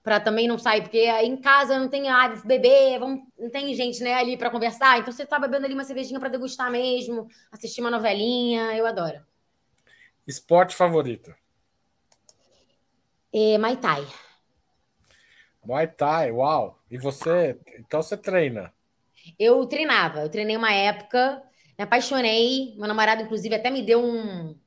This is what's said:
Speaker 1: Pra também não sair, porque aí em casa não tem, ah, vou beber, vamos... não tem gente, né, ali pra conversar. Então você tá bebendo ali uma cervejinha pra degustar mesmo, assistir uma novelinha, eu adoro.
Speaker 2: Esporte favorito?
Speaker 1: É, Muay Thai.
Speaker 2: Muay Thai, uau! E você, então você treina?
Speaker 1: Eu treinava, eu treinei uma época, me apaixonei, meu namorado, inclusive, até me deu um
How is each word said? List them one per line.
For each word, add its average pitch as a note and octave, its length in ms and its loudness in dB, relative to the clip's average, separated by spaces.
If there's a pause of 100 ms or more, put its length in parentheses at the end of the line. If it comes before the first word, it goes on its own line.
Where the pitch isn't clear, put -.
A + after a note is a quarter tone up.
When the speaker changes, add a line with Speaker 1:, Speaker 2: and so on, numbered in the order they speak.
Speaker 1:
Pra G#3 180 2
também A3 280 0
não A#3 100 -2
sair, A3 260 0
porque A3+ 160 -2
aí A3+ 280 2
em C4 80 -4
casa C4+ 420 4
não C4 120 -2
tem, C#4 200 -4
ah, B3+ 200 4
vou A3 160 -10
beber, B3+ 540 6
vamos... C4 220 -6 (160)
não A#3 120 -12
tem C#4 260 -6
gente, A#3+ 280 -4
né, B3 100 -2
ali B3 240 0
pra B3 120 -4
conversar. A#3 500 2
Então B3 120 -8
você C#4 140 -10
tá D4 120 -2
bebendo C4+ 280 -2
ali C4+ 80 -4
uma C4+ 100 -6
cervejinha C4 360 -8
pra C4 100 -6
degustar B3+ 420 -6
mesmo, A#3+ 560 -4 (240)
assistir G#3+ 300 -12
uma A#3+ 100 -2
novelinha, A3+ 880 -2
eu A3+ 80 0
adoro. E3+ 340 -4 (1040)
Speaker 2:
Esporte F3 500 2
favorito? D3 580 0 (2000)
Speaker 1:
É, G#3+ 240 4
Muay A3+ 200 0
Thai. D3+ 280 -2 (1600)
Speaker 2:
Muay C#3+ 220 0
Thai, D3 440 0
uau! B2+ 480 0 (120)
E B2 60 -12
você, C#3 600 -2 (220)
então D3+ 240 -4
você G3+ 120 -6
treina? C#3+ 560 -2 (680)
Speaker 1:
Eu B3 260 4
treinava, A#3 560 0
eu D#3 80 -4
treinei G#3+ 260 -4
uma A3+ 160 0
época, G#3 720 0 (360)
me G#3 60 -8
apaixonei, B3 960 0
meu G#3 100 -8
namorado, A3 360 2
inclusive, A3 320 -4
até A#3 160 -2
me C4+ 100 -4
deu A#3 220 4
um G3 520 -6 (120)